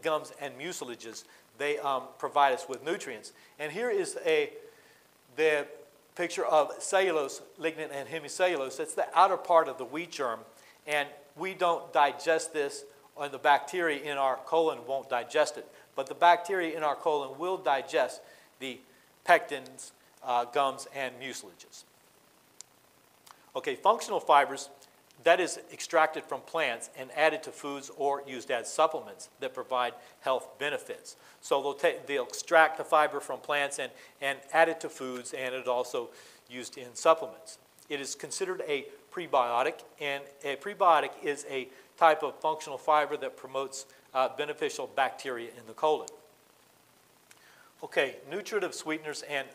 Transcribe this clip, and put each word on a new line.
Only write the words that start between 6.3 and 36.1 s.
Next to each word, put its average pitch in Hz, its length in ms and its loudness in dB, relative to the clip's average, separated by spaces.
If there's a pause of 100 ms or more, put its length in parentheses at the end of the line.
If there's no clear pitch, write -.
of 151 340 4
cellulose, 165 640 0 (180)
lignin, 156 340 -4
and 135 160 -8
hemicellulose. 170 680 -2
That's 156 180 -6
the - 200 0
outer 185 220 6
part 160 300 6
of 131 100 -8
the 131 80 -8
wheat 165 260 -8
germ, 117 280 -2 (480)
and 147 200 0 (280)
we 190 180 -6
don't 170 400 2
digest 160 600 2
this, 143 320 -4 (340)
and 143 120 -6
the 135 60 -10
bacteria 151 640 2
in 147 160 -4
our 135 280 2
colon 160 420 2
won't 135 220 -4
digest 135 480 0
it. - 100 -12 (280)
But 135 120 -4
the 147 80 -8
bacteria 170 600 4
in 160 80 -4
our 151 120 2
colon 139 420 -2
will 180 200 -4
digest 135 640 0 (380)
the 131 200 -10 (480)
pectins, 135 640 2 (320)
uh, 123 220 0
gums, 135 500 0
and 131 260 -6
mucilages. 110 600 -16 (1700)
Okay, 131 200 -4
functional 202 440 2
fibers, 139 500 4 (540)
that 175 160 6
is 160 200 -2 (120)
extracted 156 520 0
from 131 180 -8
plants 131 560 -4
and 131 180 -12
added 151 280 2
to 135 80 -10
foods 139 460 -10
or 139 300 0
used 127 240 -6
as 117 200 -2
supplements 127 580 0 (100)
that 135 140 -6
provide 123 400 -2 (280)
health 131 260 0 (120)
benefits. - 560 -6 (240)
So 139 220 2
they'll 139 120 -2
ta-, - 340 2
they'll 135 180 -2
extract 160 520 4
the 151 60 -4
fiber 147 360 4
from 131 200 -8
plants 143 400 -2
and, 127 120 -6 (300)
and 139 180 -2 (120)
add 165 180 6
it 160 120 -4
to 156 80 -6
foods, 127 440 -8
and 131 220 -6
it's 127 120 -6
also 123 420 -2 (400)